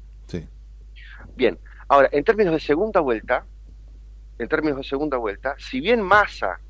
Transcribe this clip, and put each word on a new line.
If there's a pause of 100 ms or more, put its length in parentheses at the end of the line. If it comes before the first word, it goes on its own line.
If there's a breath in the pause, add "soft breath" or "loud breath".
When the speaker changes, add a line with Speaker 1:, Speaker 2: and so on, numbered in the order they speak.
(260)
Speaker 1:
Sí. (920 loud breath)
Speaker 2:
Bien, (300 soft breath)
ahora,
en
términos
de
segunda
vuelta, (920)
en
términos
de
segunda
vuelta,
si
bien
Massa